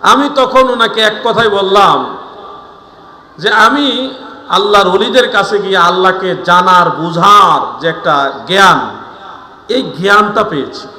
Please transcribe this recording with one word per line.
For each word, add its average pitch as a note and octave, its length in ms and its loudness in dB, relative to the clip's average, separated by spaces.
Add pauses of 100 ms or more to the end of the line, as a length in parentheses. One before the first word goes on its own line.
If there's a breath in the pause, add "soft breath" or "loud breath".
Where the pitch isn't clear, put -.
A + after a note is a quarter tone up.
আমি B3+ 320 0
তখন C4 340 2
ওনাকে A3+ 320 -2
এক G#3+ 240 0
কথাই A3+ 240 0
বললাম F#3+ 680 2 (1200)
যে, F#3 120 -2
"আমি B3+ 640 0 (340)
আল্লাহর G3+ 400 2
ওলিদের A#3 420 0
কাছে G3+ 280 -2
গিয়ে F#3+ 200 0
আল্লাহকে F3+ 680 0
জানার, F3+ 460 4
বুঝার E3+ 920 2
যে E3 80 -2
একটা C#3+ 440 -2 (140)
জ্ঞান, F3+ 340 2 (880)
এই B3+ 140 -2
জ্ঞানটা G#3 600 0
পেয়েছি।" - 440 -8 (100)